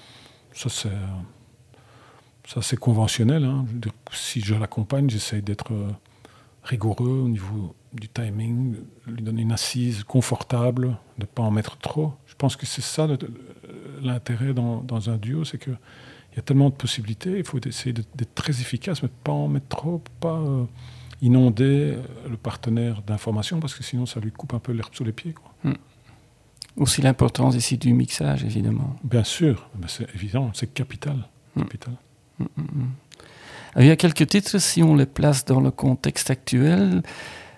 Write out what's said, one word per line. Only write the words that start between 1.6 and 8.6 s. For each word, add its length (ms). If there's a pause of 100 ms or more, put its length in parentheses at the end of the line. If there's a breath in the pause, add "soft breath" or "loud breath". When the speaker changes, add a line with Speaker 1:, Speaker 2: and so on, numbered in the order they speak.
Speaker 1:
ça 140
c'est 160
conventionnel, 680
hein. 220
Je 60
veux 60
dire, 140 (180)
si 300
je 140
l'accompagne, 540
j'essaye 320
d'être, 320
euh, 180 (720 soft breath)
rigoureux 640
au 20
niveau 480 (180)
du 160
timing, 680 (300)